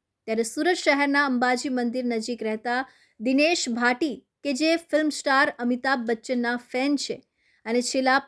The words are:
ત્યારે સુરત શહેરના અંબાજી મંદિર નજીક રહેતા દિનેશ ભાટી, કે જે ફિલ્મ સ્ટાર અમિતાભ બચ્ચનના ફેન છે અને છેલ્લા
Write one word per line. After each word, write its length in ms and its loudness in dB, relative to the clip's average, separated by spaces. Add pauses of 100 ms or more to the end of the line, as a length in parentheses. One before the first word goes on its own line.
(280)
ત્યારે 160 0
સુરત 340 0
શહેરના 480 2
અંબાજી 440 0
મંદિર 360 -2
નજીક 380 -4
રહેતા 340 -4 (420)
દિનેશ 500 2
ભાટી, 460 0 (280)
કે 100 -2
જે 160 2 (220)
ફિલ્મ 180 2
સ્ટાર 500 2
અમિતાભ 460 -2
બચ્ચનના 480 -2 (160)
ફેન 260 0
છે 220 -4 (480)
અને 160 0
છેલ્લા 460 2